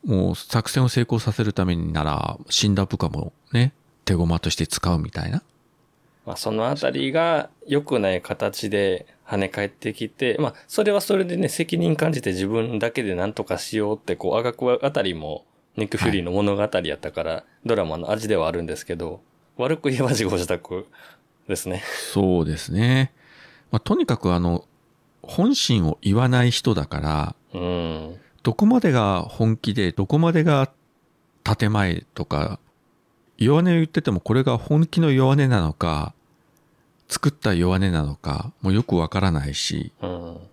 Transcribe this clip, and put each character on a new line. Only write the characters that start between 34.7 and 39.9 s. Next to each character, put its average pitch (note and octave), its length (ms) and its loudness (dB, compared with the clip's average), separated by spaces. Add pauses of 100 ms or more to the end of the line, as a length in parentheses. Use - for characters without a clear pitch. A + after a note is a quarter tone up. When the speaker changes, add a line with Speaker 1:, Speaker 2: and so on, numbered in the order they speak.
Speaker 1:
気 - 160 0
の D3+ 100 4
弱 C3 220 4
音 C#3 140 4
な A#2+ 120 4
の D#2 120 0
か、 D2+ 420 -2 (920)
作 - 200 -2
っ C#3+ 40 0
た - 200 0
弱 F2+ 240 4
音 F#2+ 160 2
な D#2+ 100 2
の D2 140 -4
か、 - 360 -6 (100)
も F#2+ 80 0
う - 20 4
よ G#2+ 100 4
く - 140 0
わ E2 140 2
か F#2+ 100 0
ら F#2 120 2
な C#2+ 140 0
い C#2+ 80 -4
し。 - 460 -4